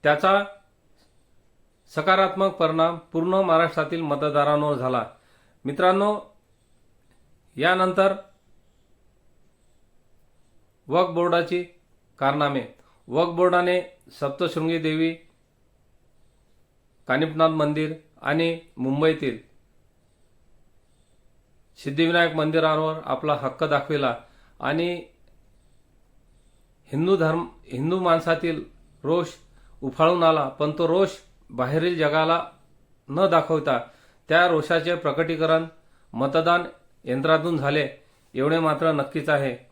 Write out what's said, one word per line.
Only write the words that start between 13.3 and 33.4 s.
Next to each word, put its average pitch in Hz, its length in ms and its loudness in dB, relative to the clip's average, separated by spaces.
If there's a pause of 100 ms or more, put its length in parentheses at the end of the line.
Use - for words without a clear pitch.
बोर्डाने 180 480 2 (300)
सप्तशृंगी 165 680 -4
देवी, 160 360 -2 (1900)
कानिपनाथ 156 400 2
मंदिर 156 440 -2 (300)
आणि 165 360 -2 (180)
मुंबईतील 143 640 0 (2500)
सिद्धिविनायक 165 500 0
मंदिरांवर 156 600 0 (100)
आपला 147 300 -2
हक्क 139 300 -4
दाखविला 143 520 -2 (440)
आणि 170 440 -4 (1900)
हिंदू 175 240 2
धर्म, 165 300 0 (180)
हिंदू 156 360 -2
माणसातील 165 640 0 (400)
रोष 160 240 0 (540)
उफाळून 160 400 2
आला, 156 260 2
पण 147 300 -2
तो 165 100 0
रोष 185 200 2 (420)
बाहेरील 156 480 -2
जगाला 156 520 0 (580)
न 180 220 0
दाखवता 156 480 0 (500)